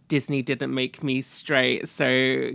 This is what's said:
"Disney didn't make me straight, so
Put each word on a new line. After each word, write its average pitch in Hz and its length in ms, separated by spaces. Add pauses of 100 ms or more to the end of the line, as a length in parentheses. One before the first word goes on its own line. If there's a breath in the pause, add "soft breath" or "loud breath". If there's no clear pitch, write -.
"Disney 139 340
didn't 131 320
make 127 300
me 135 180
straight, 131 680
so - 160 (500)